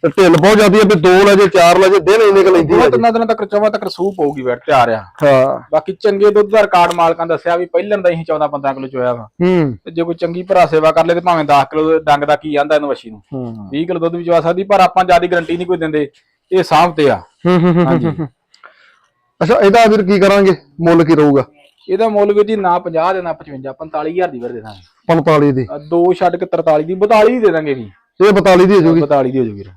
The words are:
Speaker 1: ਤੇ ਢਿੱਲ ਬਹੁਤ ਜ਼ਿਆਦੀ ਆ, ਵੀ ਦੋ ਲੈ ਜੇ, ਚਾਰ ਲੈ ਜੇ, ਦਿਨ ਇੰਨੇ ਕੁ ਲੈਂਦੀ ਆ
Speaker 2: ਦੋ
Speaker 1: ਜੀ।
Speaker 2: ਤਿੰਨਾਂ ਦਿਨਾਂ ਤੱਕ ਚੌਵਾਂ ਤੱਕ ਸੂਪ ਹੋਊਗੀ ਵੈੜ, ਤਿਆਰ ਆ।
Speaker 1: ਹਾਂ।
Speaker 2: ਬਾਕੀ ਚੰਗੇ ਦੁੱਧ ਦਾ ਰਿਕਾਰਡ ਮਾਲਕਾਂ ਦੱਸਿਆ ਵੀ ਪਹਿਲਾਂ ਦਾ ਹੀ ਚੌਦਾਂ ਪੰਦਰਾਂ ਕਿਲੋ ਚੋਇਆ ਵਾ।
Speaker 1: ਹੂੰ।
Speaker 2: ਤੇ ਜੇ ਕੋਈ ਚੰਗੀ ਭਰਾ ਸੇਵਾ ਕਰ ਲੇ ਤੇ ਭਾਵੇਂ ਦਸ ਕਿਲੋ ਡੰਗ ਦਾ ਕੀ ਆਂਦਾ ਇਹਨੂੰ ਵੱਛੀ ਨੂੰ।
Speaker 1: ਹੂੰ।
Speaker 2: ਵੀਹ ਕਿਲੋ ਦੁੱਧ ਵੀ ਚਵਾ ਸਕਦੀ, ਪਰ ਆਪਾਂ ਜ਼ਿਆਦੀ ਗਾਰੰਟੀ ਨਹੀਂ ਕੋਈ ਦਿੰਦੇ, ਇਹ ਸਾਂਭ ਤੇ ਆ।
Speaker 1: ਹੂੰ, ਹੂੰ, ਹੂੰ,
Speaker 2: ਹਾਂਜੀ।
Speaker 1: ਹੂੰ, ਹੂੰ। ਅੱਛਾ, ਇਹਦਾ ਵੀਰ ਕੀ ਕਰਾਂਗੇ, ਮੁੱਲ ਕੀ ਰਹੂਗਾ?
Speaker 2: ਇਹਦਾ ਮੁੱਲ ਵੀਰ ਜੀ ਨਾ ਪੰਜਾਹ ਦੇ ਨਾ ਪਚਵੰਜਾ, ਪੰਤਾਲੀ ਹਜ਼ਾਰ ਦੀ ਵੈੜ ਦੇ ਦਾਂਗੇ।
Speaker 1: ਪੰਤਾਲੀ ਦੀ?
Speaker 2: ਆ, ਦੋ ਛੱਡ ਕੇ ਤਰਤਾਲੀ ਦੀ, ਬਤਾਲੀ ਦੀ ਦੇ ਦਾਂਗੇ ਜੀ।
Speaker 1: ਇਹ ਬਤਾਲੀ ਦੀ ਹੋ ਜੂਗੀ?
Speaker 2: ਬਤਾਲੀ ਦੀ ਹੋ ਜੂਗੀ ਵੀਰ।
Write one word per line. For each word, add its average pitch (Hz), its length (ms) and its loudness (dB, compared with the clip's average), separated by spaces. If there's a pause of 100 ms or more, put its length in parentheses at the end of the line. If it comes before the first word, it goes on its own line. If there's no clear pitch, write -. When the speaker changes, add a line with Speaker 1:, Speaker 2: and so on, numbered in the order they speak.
Speaker 1:
ਤੇ 165 60 0
ਢਿੱਲ 180 280 4
ਬਹੁਤ 196 200 4
ਜ਼ਿਆਦੀ 208 200 4
ਆ, 214 80 4
ਵੀ 196 140 2
ਦੋ 180 100 2 (160)
ਲੈ 202 100 4
ਜੇ, 196 120 4
ਚਾਰ 175 300 4
ਲੈ 190 100 4
ਜੇ, 190 120 4
ਦਿਨ 190 220 2
ਇੰਨੇ 196 220 4
ਕੁ 185 80 4
ਲੈਂਦੀ 165 220 2
ਆ 208 40 4
Speaker 2:
ਦੋ 233 80 4
Speaker 1:
ਜੀ। - 60 2
Speaker 2:
ਤਿੰਨਾਂ 233 200 0
ਦਿਨਾਂ 226 160 -2
ਤੱਕ 226 180 -4
ਚੌਵਾਂ 208 260 -2
ਤੱਕ 202 180 -8
ਸੂਪ 185 300 -6
ਹੋਊਗੀ 143 220 -4
ਵੈੜ, 123 160 -4
ਤਿਆਰ 123 320 0
ਆ। 110 140 -4 (200)
Speaker 1:
ਹਾਂ। 135 360 2 (120)
Speaker 2:
ਬਾਕੀ 156 220 -4
ਚੰਗੇ 202 380 0
ਦੁੱਧ 208 180 0
ਦਾ 214 120 2
ਰਿਕਾਰਡ 175 320 2
ਮਾਲਕਾਂ 165 340 -2
ਦੱਸਿਆ 170 280 -4
ਵੀ 180 100 -4
ਪਹਿਲਾਂ 208 320 -4
ਦਾ 180 120 -2
ਹੀ 165 140 -6
ਚੌਦਾਂ 156 240 -4
ਪੰਦਰਾਂ 143 260 -6
ਕਿਲੋ 131 140 -12
ਚੋਇਆ 127 260 -6
ਵਾ। 113 140 -12 (160)
Speaker 1:
ਹੂੰ। 170 420 0
Speaker 2:
ਤੇ 185 60 -16
ਜੇ 165 120 -6
ਕੋਈ 170 120 -6
ਚੰਗੀ 175 280 -8
ਭਰਾ 180 220 2
ਸੇਵਾ 156 260 0
ਕਰ 165 140 0
ਲੇ 170 80 0
ਤੇ 170 60 -2
ਭਾਵੇਂ 170 260 -2
ਦਸ 143 260 2
ਕਿਲੋ 156 280 -2
ਡੰਗ 147 240 -2
ਦਾ 147 120 0
ਕੀ 151 200 -10
ਆਂਦਾ 147 200 -2
ਇਹਨੂੰ 147 140 -2
ਵੱਛੀ 113 200 -8
ਨੂੰ। 107 120 -20 (120)
Speaker 1:
ਹੂੰ। 113 360 -12
Speaker 2:
ਵੀਹ 156 180 -6
ਕਿਲੋ 180 120 -6
ਦੁੱਧ 170 160 -4
ਵੀ 175 80 -10
ਚਵਾ 170 180 0
ਸਕਦੀ, 175 220 -2
ਪਰ 196 160 0
ਆਪਾਂ 185 240 2
ਜ਼ਿਆਦੀ 175 240 2
ਗਾਰੰਟੀ 170 300 -4
ਨਹੀਂ 175 100 -8
ਕੋਈ 180 100 -2
ਦਿੰਦੇ, 151 320 -4 (420)
ਇਹ 185 120 0
ਸਾਂਭ 165 320 0
ਤੇ 147 140 0
ਆ। 110 120 -2 (260)
Speaker 1:
ਹੂੰ, 180 120 2
ਹੂੰ, 175 140 2
ਹੂੰ, 170 120 2
Speaker 2:
ਹਾਂਜੀ। 156 200 0
Speaker 1:
ਹੂੰ, 156 140 -4
ਹੂੰ। 151 80 -8 (1160)
ਅੱਛਾ, 190 120 0
ਇਹਦਾ 220 300 4
ਵੀਰ 214 160 2
ਕੀ 190 180 0
ਕਰਾਂਗੇ, 196 360 2 (260)
ਮੁੱਲ 170 220 2
ਕੀ 160 120 2
ਰਹੂਗਾ? 143 300 2 (440)
Speaker 2:
ਇਹਦਾ 196 180 -2
ਮੁੱਲ 202 260 0
ਵੀਰ 208 140 2
ਜੀ 220 80 -2
ਨਾ 180 240 -2
ਪੰਜਾਹ 175 340 -4
ਦੇ 185 80 -6
ਨਾ 170 120 -8
ਪਚਵੰਜਾ, 139 380 -14
ਪੰਤਾਲੀ 156 400 -10
ਹਜ਼ਾਰ 180 160 -4
ਦੀ 135 120 -12
ਵੈੜ 120 120 -12
ਦੇ 117 100 -14
ਦਾਂਗੇ। 104 200 -20 (260)
Speaker 1:
ਪੰਤਾਲੀ 151 440 2
ਦੀ? 127 200 -4
Speaker 2:
ਆ, 147 60 -12
ਦੋ 170 360 0
ਛੱਡ 175 220 -2
ਕੇ 175 100 -6
ਤਰਤਾਲੀ 160 380 -2
ਦੀ, 170 100 -8
ਬਤਾਲੀ 214 400 2
ਦੀ 254 60 -4
ਦੇ 208 120 2
ਦਾਂਗੇ 156 240 -4
ਜੀ। 110 160 -14 (360)
Speaker 1:
ਇਹ 214 40 4
ਬਤਾਲੀ 185 340 4
ਦੀ 196 100 4
ਹੋ 185 60 4
ਜੂਗੀ? 165 200 2
Speaker 2:
ਬਤਾਲੀ 135 300 0
ਦੀ 131 80 -4
ਹੋ 127 40 0
ਜੂਗੀ 104 140 -8
ਵੀਰ। 95 200 -18